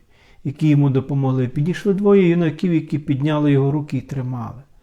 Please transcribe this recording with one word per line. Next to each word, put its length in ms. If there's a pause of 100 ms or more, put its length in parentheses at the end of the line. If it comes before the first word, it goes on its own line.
(440)
які 240
йому 220
допомогли. 580
Підійшли 460
двоє 340
юнаків, 460
які 240
підняли 540
його 180
руки 260
і 40
тримали. 640 (200)